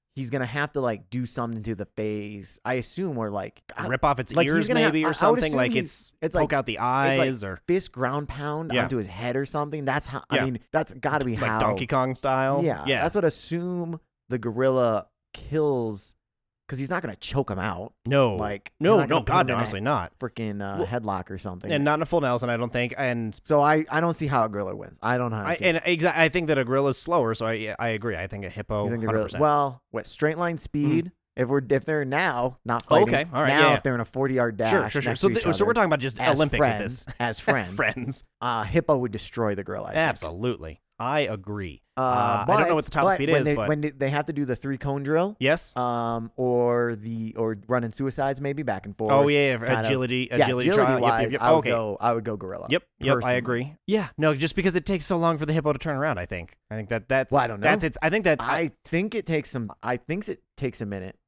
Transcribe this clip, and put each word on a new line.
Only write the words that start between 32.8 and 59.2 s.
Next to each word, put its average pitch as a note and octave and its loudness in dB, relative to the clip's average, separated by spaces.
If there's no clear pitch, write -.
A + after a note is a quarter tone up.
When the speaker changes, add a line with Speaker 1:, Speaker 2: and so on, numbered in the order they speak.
Speaker 2:
Oh, D3+ 4
Speaker 1:
fighting, G#3+ 4
Speaker 2:
okay, C#3+ 0
all C3 0
right, D3 2
Speaker 1:
now C#3+ 4
Speaker 2:
yeah, D#3 8
yeah. D3 6
Speaker 1:
if - 0
they're C3 0
in A#2+ -2
a A2+ -4
forty-yard B2+ 0
dash A2 0
Speaker 2:
Sure, C#3 4
sure, C#3+ 0
sure. B2+ -2
Speaker 1:
next C3 -2
Speaker 2:
So F#3+ 4
Speaker 1:
to - 4
Speaker 2:
th-, A3+ 0
Speaker 1:
each E3 4
Speaker 2:
so G3+ 4
we're A3 4
Speaker 1:
other - 0
Speaker 2:
talking A3 4
about D3+ 2
just B2+ -4
Speaker 1:
as C3+ 4
Speaker 2:
Olympics D3+ 2
Speaker 1:
friends, A2+ 2
Speaker 2:
at - -16
this. - -14
<laughs> - -10
Speaker 1:
as A#2 -2
friends, C3 0
Speaker 2:
As F#2 -10
friends. A#2+ -2
Speaker 1:
uh, A#2 -2
hippo D3+ 2
would B2 -2
destroy G#2+ -2
the F#2+ -6
gorilla, F#2+ -8
I - -10
think. - -2
Speaker 2:
Absolutely. G2+ -4
I C#3 0
agree. G2 -6
Speaker 1:
Uh, C3 -2
Speaker 2:
Uh, - 0
I A#2+ 2
don't F#3+ 6
know F3+ 4
Speaker 1:
but, E3+ 2
Speaker 2:
what D3+ 0
the - -12
top D3+ 2
Speaker 1:
but F#3+ 4
Speaker 2:
speed D3 0
Speaker 1:
when D3 6
Speaker 2:
is, - -2
Speaker 1:
they, D3 2
Speaker 2:
but A2 0
Speaker 1:
when D3+ 0
they C3+ 0
have D3 0
to E3 -4
do C#3+ -2
the B2+ -2
three C#3 -4
cone C#3+ -4
drill, E3 0
Speaker 2:
Yes. D#3 0
Speaker 1:
um, A#2 -2
or A#2+ 2
the, A2 -8
or A2+ -2
running A#2+ 0
suicides C3+ -2
maybe C#3 -4
back A2 -4
and G2+ -12
forth, A2 -2
Speaker 2:
Oh, C#3 6
yeah, C#3+ 4
yeah, A#2+ 0
Speaker 1:
kind A#2 -2
of, A2+ 2
Speaker 2:
agility, B2+ 0
Speaker 1:
yeah, B2 0
Speaker 2:
agility B2+ 2
trial. C3 4
Yep, - -
yep, C3 4
Speaker 1:
agility-wise, A#2 2
Speaker 2:
yep, C#3 -4
Speaker 1:
I A#2+ 4
would D#3+ 8
Speaker 2:
okay. D3 0
Speaker 1:
go, A2 -2
I A#2 2
would A#2 -2
go G#2+ -4
gorilla, F#2 -10
Speaker 2:
Yep, D#3 0
yep, B2+ 0
I C3+ 6
Speaker 1:
personally. B2 2
Speaker 2:
agree. B2 -2
Yeah, G3 0
no, D3+ 4
just D3 0
because F3+ 2
it F3+ 0
takes F#3+ -2
so F#3 0
long E3 2
for D3+ -2
the D#3 0
hippo D3+ 2
to C#3+ -4
turn D3+ -4
around, C#3 -2
I F2+ -6
think. F2+ -10
I A2 -8
think G#2+ -8
that A2+ -4
that's, C3 2
Speaker 1:
Well, C#3 6
I B2 2
don't G#2+ -6
know. G2+ -2
Speaker 2:
that's, D#3 4
it's, D#3+ -2
I D#3+ 2
think G#3 0
that D#3 4
Speaker 1:
I C#3 -2
think G3 -2
it G#3 -4